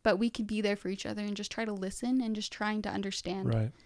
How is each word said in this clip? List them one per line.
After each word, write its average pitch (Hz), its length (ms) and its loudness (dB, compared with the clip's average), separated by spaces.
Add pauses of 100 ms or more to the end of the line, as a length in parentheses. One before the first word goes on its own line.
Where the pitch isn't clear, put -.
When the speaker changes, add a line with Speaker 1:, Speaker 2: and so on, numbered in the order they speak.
Speaker 1:
but 196 160 6
we 233 100 4
could 220 180 -2
be 214 140 0
there 202 160 2
for 190 120 -6
each 196 180 -4
other 208 160 -4
and 208 140 -2
just 202 160 -6
try 226 120 -2
to 214 80 -2
listen 208 480 0
and 220 140 0
just 214 180 -4
trying 214 300 0
to 208 80 -4
understand 190 640 -2
Speaker 2:
Right. 110 160 2 (160)